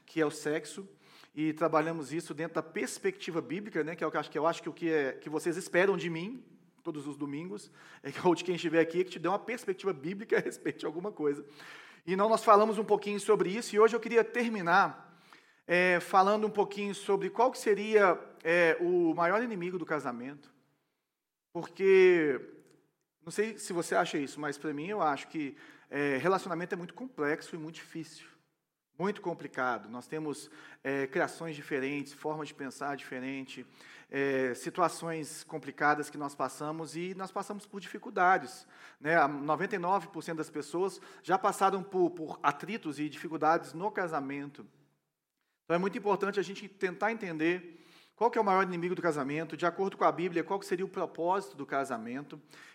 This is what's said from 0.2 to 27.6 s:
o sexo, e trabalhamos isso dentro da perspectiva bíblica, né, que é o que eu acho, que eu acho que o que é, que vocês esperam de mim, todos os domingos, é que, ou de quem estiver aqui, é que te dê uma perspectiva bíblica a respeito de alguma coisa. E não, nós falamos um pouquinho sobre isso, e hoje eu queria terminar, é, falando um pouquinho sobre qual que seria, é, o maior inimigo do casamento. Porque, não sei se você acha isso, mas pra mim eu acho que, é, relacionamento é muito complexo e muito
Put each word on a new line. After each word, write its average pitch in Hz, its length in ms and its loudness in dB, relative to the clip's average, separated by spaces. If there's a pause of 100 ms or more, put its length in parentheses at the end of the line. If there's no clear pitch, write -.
o 147 60 2
sexo, 156 580 -6 (460)
e 156 180 0
trabalhamos 156 580 2
isso 165 220 -6
dentro 165 220 -6
da 160 80 -2
perspectiva 180 800 -4
bíblica, 175 420 -4
né, 165 100 -8
que 170 80 -10
é 160 40 0
o 156 40 -2
que 165 60 -2
eu 151 40 0
acho, 147 100 -6
que 156 80 -4
eu 147 80 2
acho 165 160 -2
que 175 80 -10
o - 20 -8
que 170 180 -4
é, 143 220 2
que - 160 -12
vocês 156 300 -2
esperam 190 360 4
de 175 140 -2
mim, 180 340 -6 (380)
todos 151 260 -8
os 143 120 -8
domingos, 156 520 -8 (320)
é 139 80 -8
que, - 160 -2
ou 175 80 8
de - 80 -2
quem 180 120 -2
estiver 165 260 2
aqui, 165 200 2
é 185 40 2
que 180 60 -14
te - 80 -12
dê 165 100 -2
uma 196 100 2
perspectiva 202 540 -4
bíblica 196 460 -2
a - 20 0
respeito - 380 -6
de - 80 -8
alguma 175 260 -6
coisa. 143 320 -2 (600)
E 190 100 0
não, 208 140 4
nós 220 120 2
falamos 214 360 8
um 220 60 0
pouquinho 202 360 0
sobre 190 300 4
isso, 208 260 -4
e - 20 4
hoje 220 160 8
eu 226 60 0
queria 226 240 4
terminar, 196 960 0 (460)
é, 180 340 4
falando 202 460 4
um 208 40 -2
pouquinho 202 440 -2
sobre 190 340 0
qual 233 220 4
que - 80 -8
seria, 208 600 4 (240)
é, 165 380 6
o 175 320 4
maior 170 300 2
inimigo 185 360 -6
do 160 60 -8
casamento. 139 640 -6 (1040)
Porque, 175 880 6 (800)
não 165 100 -16
sei 214 260 -2
se - 160 -8
você 170 200 -2
acha 180 220 2
isso, 147 240 -6
mas 143 160 -6
pra 156 160 -6
mim 143 140 -6
eu 202 160 -4
acho 143 260 -2
que, 143 300 -8 (320)
é, 143 260 0
relacionamento 175 580 -2
é 180 40 -4
muito 175 160 -12
complexo 160 600 -6
e 170 40 -8
muito 156 160 -12